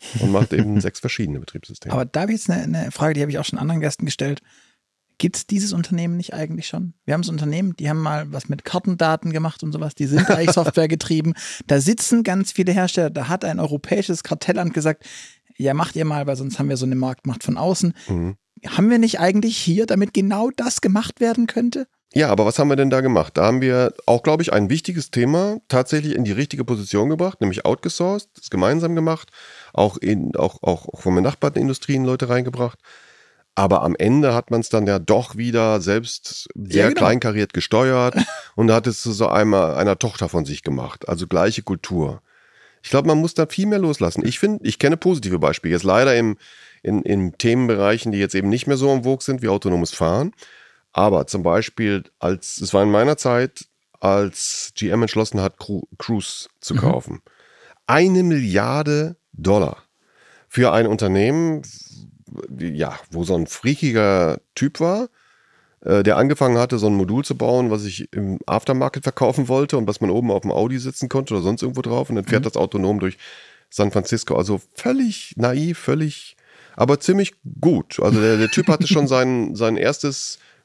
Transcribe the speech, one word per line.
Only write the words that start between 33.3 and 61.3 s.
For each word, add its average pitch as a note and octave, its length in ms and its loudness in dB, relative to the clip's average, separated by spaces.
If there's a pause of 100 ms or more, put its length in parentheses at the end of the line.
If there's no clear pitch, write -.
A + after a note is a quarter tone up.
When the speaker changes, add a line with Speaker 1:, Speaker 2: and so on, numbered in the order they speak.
Speaker 1:
Aber G2 280 4
am E2+ 140 0
Ende B2+ 380 4
hat A#2+ 160 -4
man's A#2 180 0
dann A2 180 0
ja G2+ 120 2
doch G#2+ 380 0
wieder A2+ 440 0
selbst G#2+ 760 -4
sehr G2+ 300 0
Speaker 3:
Ja, D#3 40 6
genau. C#4+ 100 0
Speaker 1:
kleinkariert G#2+ 560 2
gesteuert B2 600 2 (220)
Speaker 3:
<laughs> - 200 -18
Speaker 1:
und A2+ 140 4
hat A2 160 4
es A2+ 140 -4
zu A2+ 120 -4
so G#2 160 0
einmal G2 480 2
einer F#2+ 220 2
Tochter G2+ 300 -4
von E2 160 -2
sich C#2+ 180 -10
gemacht. C2 460 -6
Also F2 180 -6
gleiche F#2 360 0
Kultur. E2 580 -4 (640)
Ich - 80 -16
glaube, C#3 180 2
man D#3 100 4
muss E3 160 0
da D#3 120 2
viel F#3+ 200 -2
mehr G#3+ 120 2
loslassen. D3 460 0
Ich B2 140 -4
finde, G#3 260 0
ich A2 140 -2
kenne D3 180 2
positive A#2 420 0
Beispiele. D#2 360 0
Jetzt F2 100 0
leider A#2+ 320 4
im, A2+ 200 2 (460)
in, G2+ 200 0
in F#2+ 340 0
Themenbereichen, A2+ 760 2
die G2+ 60 -2
jetzt G2 160 0
eben G2 140 0
nicht A#2 180 0
mehr C#3 100 2
so C#3 160 2
en C3 120 2
vogue C3 200 0
sind C3 180 -4
wie A2 60 0
autonomes F2+ 440 0
Fahren. G#2+ 400 0 (600)
Aber F2+ 340 2
zum F#2+ 160 -6
Beispiel, G2+ 640 0 (140)
als, - 400 -4
es G2 160 -6
war G2 80 6
in G#2 80 4
meiner B2 260 4
Zeit, B2 500 -2 (340)
als - 760 -2
G G2+ 140 -2
M A2+ 120 2
entschlossen G#2+ 380 -2
hat, G2 180 -2
Cru-, - 280 -8 (120)
Cruise - 500 -6 (120)
zu - 140 -6
Speaker 3:
Mhm. B2+ 40 0
Speaker 1:
kaufen. - 440 -2 (640)
Eine F3+ 360 4
Milliarde D3 920 0 (160)
Dollar F#2 460 0 (720)
für B2 240 4
ein A2+ 140 4
Unternehmen, A2+ 760 2 (960)